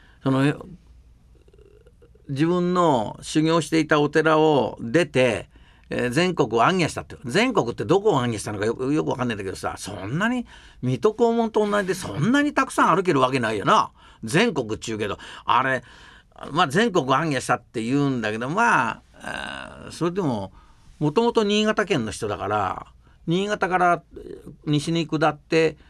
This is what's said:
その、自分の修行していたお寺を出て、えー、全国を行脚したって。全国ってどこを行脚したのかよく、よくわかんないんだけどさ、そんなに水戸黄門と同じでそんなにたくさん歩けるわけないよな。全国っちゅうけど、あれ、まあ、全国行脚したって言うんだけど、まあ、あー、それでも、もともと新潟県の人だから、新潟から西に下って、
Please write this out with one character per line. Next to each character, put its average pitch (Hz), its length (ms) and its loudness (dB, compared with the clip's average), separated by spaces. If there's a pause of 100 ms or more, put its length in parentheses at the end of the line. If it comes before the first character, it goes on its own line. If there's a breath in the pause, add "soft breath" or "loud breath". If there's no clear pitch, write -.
(220 soft breath)
そ 135 80 -2
の、 135 360 0 (1600)
自 143 180 0
分 180 280 2
の 143 480 2
修 - 200 0
行 160 180 4
し 151 100 -6
て 160 80 2
い 156 80 2
た 151 140 4
お 147 80 2
寺 156 300 4
を 151 420 4
出 127 260 2
て、 123 420 0 (400 soft breath)
え 120 200 -2
ー、 - 20 -4
全 170 240 2
国 139 200 2
を 117 100 6
行 175 160 4
脚 139 100 0
し - 40 -12
た - 80 -8
っ - 20 -10
て。 - 200 -16
全 208 280 2
国 120 180 0
っ 117 40 -4
て 123 100 -6
ど 170 160 4
こ 214 100 2
を 143 100 4
行 123 60 0
脚 113 120 -2
し - 40 -10
た 107 100 -8
の 101 60 -6
か 104 80 0
よ 113 80 0
く、 127 180 -4
よ 156 120 0
く 147 60 -4
わ 127 60 -2
か 127 80 -4
ん 123 40 -2
な 113 60 -2
い - 20 -10
ん - 20 -10
だ 98 60 -6
け 95 60 -6
ど 87 60 -8
さ、 82 220 -8
そ 98 140 -10 (120)
ん 123 140 -6
な 214 100 0
に 247 160 -4 (380 loud breath)
水 123 160 -2
戸 214 160 2
黄 247 80 2 (100)
門 226 200 0
と 214 160 2
同 208 140 0
じ 180 40 -4
で 185 80 -2
そ - 240 -8
ん 196 140 2
な 285 100 4
に 294 120 -2
た 262 120 0
く - 60 -14
さ 226 200 4
ん 160 40 4
歩 190 80 0
け 180 80 2
る 139 80 4
わ 127 100 4
け 135 80 -2
な 110 140 -2
い 104 60 -2
よ 95 60 -6
な。 160 280 2 (320 soft breath)
全 175 280 2
国 110 220 -4
っ - 40 -12
ち - 120 -12
ゅ 110 60 -4
う - 20 -6
け 107 80 -4
ど、 98 120 -6 (260 loud breath)
あ 120 180 4
れ、 131 220 -2 (680 loud breath)
ま 165 140 2
あ、 147 40 -4
全 202 220 2
国 165 160 0
行 143 240 0
脚 131 100 -2
し - 60 -12
た 127 80 2
っ - 80 -6
て - 200 -8
言 123 140 -2
う 143 140 0
ん 123 100 -4
だ 107 120 -4
け 110 60 -6
ど、 123 120 -8
ま 180 400 0
あ、 - 120 -10 (200)
あ 67 640 -12
ー、 - 40 -16
そ 156 140 -4
れ 180 40 0
で 190 120 -4
も、 110 300 -4 (460 soft breath)
も 147 140 0
と 233 100 2
も 233 100 2
と 226 120 4
新 208 220 2
潟 214 180 0
県 147 200 0
の 107 60 -6
人 - 160 -8
だ 104 100 -4
か 95 120 -6
ら、 101 380 -2 (420 soft breath)
新 185 180 0
潟 202 220 -2
か 180 100 0
ら 175 240 2 (640)
西 147 260 0
に 165 160 0
下 156 220 0
っ 147 80 -2
て、 160 400 0 (140 soft breath)